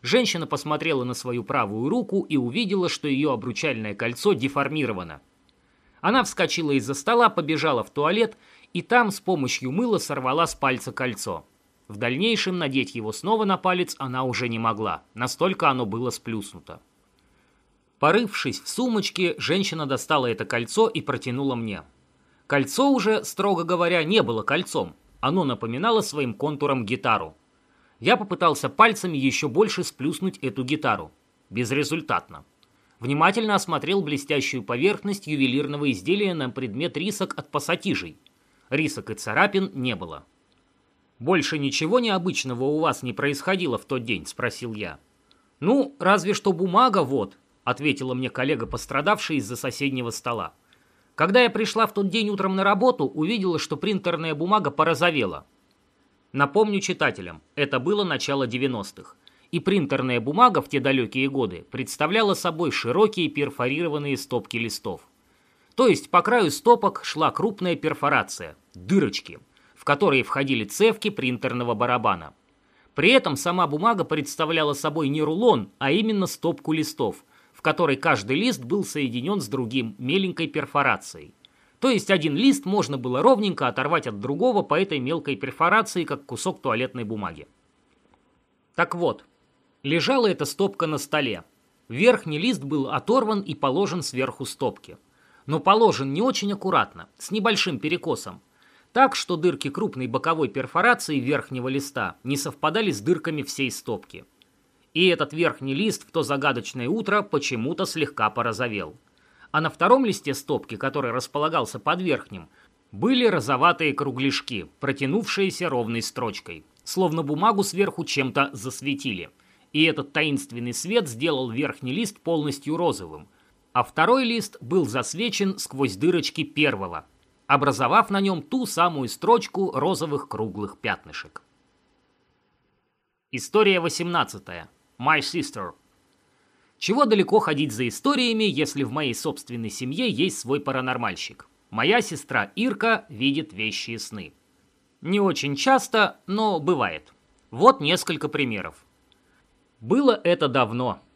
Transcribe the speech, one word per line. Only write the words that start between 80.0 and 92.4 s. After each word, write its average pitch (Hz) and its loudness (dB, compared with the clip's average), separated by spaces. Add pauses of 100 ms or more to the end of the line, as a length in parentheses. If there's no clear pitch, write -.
перфорацией. 135 -2 (460)
То 262 4
есть 220 2
один 156 2
лист 277 4
можно 180 0
было 127 -2
ровненько 202 4
оторвать 135 0
от 104 -6
другого 180 2
по 175 2
этой 165 0
мелкой 143 -2
перфорации, 180 0
как 143 -6
кусок - -6
туалетной 123 -2
бумаги. 98 -8 (1300)
Так 170 0
вот, 170 -2 (580)
лежала 202 2
эта 156 0
стопка 196 -2
на 151 -2
столе. 123 -2 (460)
Верхний 156 2
лист 190 -2